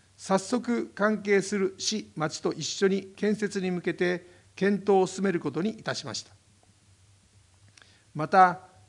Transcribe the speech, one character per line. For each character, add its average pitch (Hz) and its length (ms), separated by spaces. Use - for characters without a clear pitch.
早 - 220
速 240 560
関 214 280
係 202 200
す 202 160
る 190 200
市、 - 380
町 156 260
と 165 120
一 156 100
緒 - 240
に 190 280
建 208 200
設 202 240
に 185 120
向 175 100
け 175 120
て 180 340
検 196 280
討 208 80
を 190 160
進 190 160
め 196 80
る 170 80
こ 151 120
と 151 100
に 214 100
い 226 120
た 131 120
し - 100
ま 120 80
し - 100
た。 - 80
ま 151 140
た、 185 340